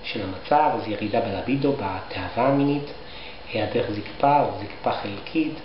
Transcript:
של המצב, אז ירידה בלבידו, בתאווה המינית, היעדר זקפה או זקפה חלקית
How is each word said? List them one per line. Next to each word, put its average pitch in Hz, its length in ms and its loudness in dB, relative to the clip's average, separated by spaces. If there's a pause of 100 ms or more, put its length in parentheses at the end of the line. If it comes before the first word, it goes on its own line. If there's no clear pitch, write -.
של - 180 -4
המצב, 143 520 4
אז 107 140 -2
ירידה 107 340 0
בלבידו, 127 500 0
בתאווה 95 760 -2
המינית, 143 440 2 (600)
היעדר - 380 0
זקפה 139 500 2
או - 80 2 (100)
זקפה 101 320 -4
חלקית 110 640 -2 (120)